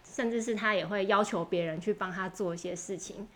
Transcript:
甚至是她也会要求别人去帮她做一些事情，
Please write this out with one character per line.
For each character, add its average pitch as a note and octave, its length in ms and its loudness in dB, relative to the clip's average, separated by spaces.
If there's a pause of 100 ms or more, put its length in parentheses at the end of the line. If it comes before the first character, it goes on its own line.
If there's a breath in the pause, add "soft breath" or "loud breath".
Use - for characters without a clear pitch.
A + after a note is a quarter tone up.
甚 A#3 240 -2
至 A#3 100 0
是 A3+ 140 0
她 G#3+ 220 2
也 D#3+ 100 2
会 G3 220 0
要 G3+ 160 6
求 G3 200 0
别 E3+ 220 0
人 D#3+ 160 -4
去 G#3+ 100 0
帮 G3 180 -2
她 F#3 200 -4
做 F3+ 240 -2
一 E3+ 40 -6
些 F3 160 -6
事 F#3 220 -6
情， G3 400 -10